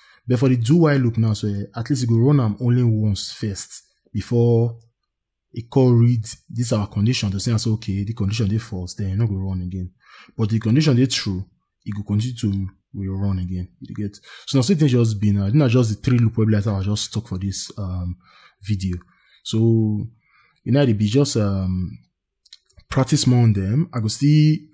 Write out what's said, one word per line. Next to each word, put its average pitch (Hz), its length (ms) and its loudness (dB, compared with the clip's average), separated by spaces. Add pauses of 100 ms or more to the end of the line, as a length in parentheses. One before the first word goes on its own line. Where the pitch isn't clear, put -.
(280)
But 120 120 2
for 135 80 4
the 127 80 4
do 120 220 4
while 147 200 4
loop 120 180 0
now, 110 180 2
so, 107 120 -4
eh, 101 200 -4 (100)
at 117 120 -6
least 131 140 -2
you 117 60 -2
go 117 80 2
run 135 240 4
am 107 200 0
only 123 220 2
once 107 480 0
first - 540 -10 (280)
before 117 680 0 (720)
e 117 80 -10 (100)
come 123 280 6
read 120 240 2 (260)
this 117 220 -4
our 104 160 0
condition 104 420 0
to 95 100 -4
say, 117 160 0
"So, 110 180 -2
okay, 101 300 -4
the 107 80 -6
condition 104 360 -2
dey 107 100 0
false," 92 360 -10
then 98 160 -6
e 95 40 -4
no 113 120 0
go 104 100 -2
run 95 260 -4
again. 90 300 -8 (440)
But 110 140 -2
the 113 80 2
condition 131 380 2
dey 127 100 4
true, 95 380 -4 (400)
e 107 80 -8
go 104 100 -8
continue 113 340 -2
to 98 320 -2 (240)
will 95 240 -6
run 98 220 -2
again. 90 300 -6 (120)
You - 140 -16
get? 104 240 -8 (280)
So 135 120 0
now, 127 40 4
so 190 120 2
things 147 160 2
just 113 300 2
been, 101 180 2
uh, 98 120 0
not 139 200 4
just 120 200 2
the 101 60 -4
three 120 220 0
loop 113 180 0
wey 110 100 2
be 107 60 2
like 101 140 0
I 98 160 -2
just 101 300 -4
talk 110 160 -6
for 92 100 -6
this, 95 400 -8
um, 90 380 -6 (460)
video. 92 340 -4 (480)
So, 110 640 0 (560)
you 120 80 -2
know, 143 100 4
it 113 160 2
be 107 80 0
just, 135 300 0
um, 95 640 -2 (880)
practice 135 380 0
more 123 180 4
on 113 80 6
them. 101 400 -2
I 120 80 -4
go 107 80 -2
still 151 480 4 (180)